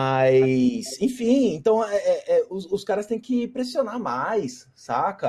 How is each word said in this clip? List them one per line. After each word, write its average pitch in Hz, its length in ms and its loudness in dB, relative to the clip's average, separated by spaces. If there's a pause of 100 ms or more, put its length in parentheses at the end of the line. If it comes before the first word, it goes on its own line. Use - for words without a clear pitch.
Mas, 131 960 2
enfim, 240 540 0
então 220 300 2
é, 202 120 -2
é, 175 440 0
é, 160 100 0
os, 185 200 -8
os 196 140 -4
caras 208 220 -2
têm 220 140 -4
que 240 280 -2
pressionar 254 500 -4
mais, 170 760 -4
saca? 151 540 -2